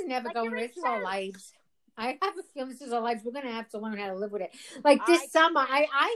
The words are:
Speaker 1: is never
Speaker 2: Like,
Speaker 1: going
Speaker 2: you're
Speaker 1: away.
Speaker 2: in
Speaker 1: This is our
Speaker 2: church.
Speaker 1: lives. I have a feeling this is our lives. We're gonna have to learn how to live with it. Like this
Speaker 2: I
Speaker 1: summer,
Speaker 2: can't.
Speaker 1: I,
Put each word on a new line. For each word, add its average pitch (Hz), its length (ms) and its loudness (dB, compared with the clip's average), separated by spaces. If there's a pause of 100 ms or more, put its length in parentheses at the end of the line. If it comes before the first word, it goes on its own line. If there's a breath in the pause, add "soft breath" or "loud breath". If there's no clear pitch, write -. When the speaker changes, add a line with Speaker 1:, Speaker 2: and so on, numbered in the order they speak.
Speaker 1:
is 370 80 -6
never 254 200 -4
Speaker 2:
Like, 226 60 -8
Speaker 1:
going 233 120 -2
Speaker 2:
you're 226 80 -6
Speaker 1:
away. 226 100 -4
Speaker 2:
in 247 60 -8
Speaker 1:
This - 80 -20
is 349 60 -6
our 240 120 0
Speaker 2:
church. 196 80 -6
Speaker 1:
lives. 190 480 -8 (480)
I 254 220 -4
have 392 160 -2
a 370 40 -12 (120)
feeling 262 160 -8
this 247 100 -14
is 262 120 -10
our 233 80 0
lives. 226 240 -2
We're 233 80 -6
gonna 269 180 -8
have 226 200 -8
to 220 80 -10
learn 214 200 -8
how 202 80 -6
to 190 80 -6
live 202 160 -6
with 202 120 -6
it. 175 100 -8 (320 loud breath)
Like 277 200 8
this 339 180 6
Speaker 2:
I - 40 -10
Speaker 1:
summer, 320 400 4
Speaker 2:
can't. 285 260 2
Speaker 1:
I, 285 240 4